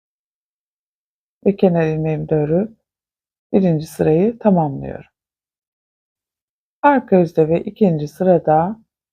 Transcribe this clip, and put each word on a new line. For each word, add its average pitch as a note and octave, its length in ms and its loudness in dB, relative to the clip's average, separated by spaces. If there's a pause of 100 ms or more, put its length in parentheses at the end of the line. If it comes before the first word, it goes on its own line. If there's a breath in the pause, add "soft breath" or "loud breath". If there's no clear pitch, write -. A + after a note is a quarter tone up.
(1500)
ve G3+ 100 0
kenar E3+ 320 0
ilmeğimi D#3 420 -4
de D#3+ 60 0
örüp E3 420 -2 (760)
birinci E3+ 340 0
sırayı F3 520 0
tamamlıyorum. C#3+ 720 -2 (1700)
Arka B3+ 380 2
yüzde D#3+ 300 0
ve E3+ 140 -2
ikinci E3 440 -2
sırada E3+ 720 0 (340)